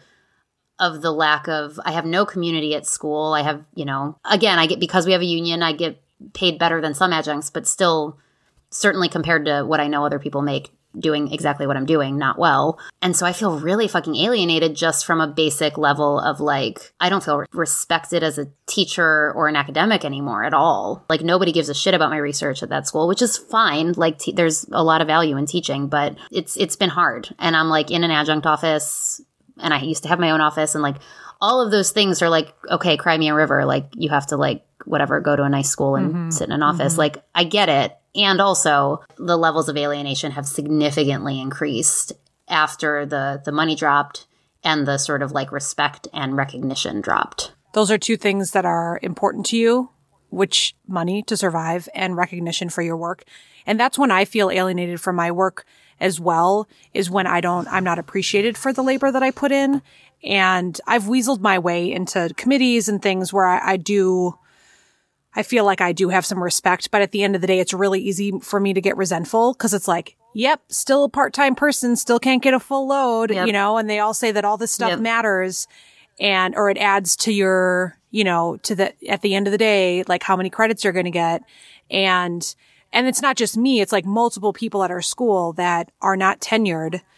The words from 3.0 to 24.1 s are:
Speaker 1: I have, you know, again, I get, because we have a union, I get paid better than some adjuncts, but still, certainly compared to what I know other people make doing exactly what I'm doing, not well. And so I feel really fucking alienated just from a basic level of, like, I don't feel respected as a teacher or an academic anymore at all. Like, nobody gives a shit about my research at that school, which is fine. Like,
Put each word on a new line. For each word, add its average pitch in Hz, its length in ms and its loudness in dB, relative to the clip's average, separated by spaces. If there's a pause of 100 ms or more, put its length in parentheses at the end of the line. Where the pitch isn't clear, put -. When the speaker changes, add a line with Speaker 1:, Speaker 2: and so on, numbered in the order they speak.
Speaker 1:
I 151 80 2
have, 147 220 -4 (100)
you 165 100 -8
know, 139 400 -4
again, 196 340 2
I 165 80 4
get, 156 120 -2
because 170 280 0
we 190 60 2
have 180 80 4
a 180 60 -2
union, 170 360 -2
I 165 100 2
get 156 280 -6 (340)
paid 170 240 0
better 165 220 2
than 151 140 -4
some 180 180 0
adjuncts, 151 380 -4
but - 160 -8
still, 160 500 0 (540)
certainly 185 380 0
compared 160 380 0
to 143 180 0
what 151 160 0
I 147 80 -2
know 147 180 0
other 143 140 -4
people 143 200 -6
make 139 300 -4 (280)
doing 147 340 -2
exactly 143 340 -2
what 139 100 0
I'm 135 80 -4
doing, 139 320 2
not 135 220 -2
well. 151 400 2 (240)
And 180 140 0
so 180 100 0
I 180 60 0
feel 180 260 -2
really 190 300 0
fucking 160 280 -2
alienated 170 580 2
just 160 300 0
from 165 160 0
a 160 60 0
basic 147 520 0
level 143 420 2
of, 143 200 -2
like, 139 600 -2
I 180 80 2
don't 190 160 0
feel 147 280 0
respected 165 680 -2
as 151 160 -2
a 143 80 -6 (200)
teacher 160 680 2
or 151 140 0
an 151 80 -2
academic 156 480 0
anymore 135 400 -4
at 139 100 0
all. 139 540 2
Like, 156 140 0
nobody 175 300 2
gives 156 160 0
a 143 60 -4
shit 190 200 0
about 156 160 2
my 151 80 -2
research 143 440 -4
at 123 60 -8
that 139 180 -4
school, 160 220 0
which 196 140 0
is 233 140 2
fine. 170 600 0
Like, 165 220 0